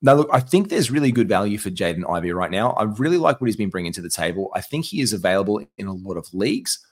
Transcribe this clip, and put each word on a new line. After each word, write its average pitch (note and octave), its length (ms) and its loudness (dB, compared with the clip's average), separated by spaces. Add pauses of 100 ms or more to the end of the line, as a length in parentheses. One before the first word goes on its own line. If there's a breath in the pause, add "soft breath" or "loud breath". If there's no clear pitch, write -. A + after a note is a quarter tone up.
no, C3+ 140 8
look, D3 180 4
I - 60 6
think F#3 300 2
there's D#3 240 0
really C#3+ 180 2
good A2+ 180 2
value G#2 300 0
for G#2 120 -8
Jaden F2 380 -4
Ivey F2 220 -2
right F2 220 -2
now. G#2 200 0
I - 120 0
really B2 320 0
like D#3+ 240 2
what B2+ 80 0
he's G#2 80 0
been G#2 140 -2
bringing F2 240 -4
to F2+ 80 -10
the E2+ 80 -10
table. F2+ 440 -4
I F#2 60 -4
think D#3 240 -6
he - 160 -6
is A#2+ 120 0
available G2 480 0 (160)
in G2+ 120 -8
a G2 40 -6
lot F#2 240 -8
of E2+ 160 -12
leagues. A#2 600 -4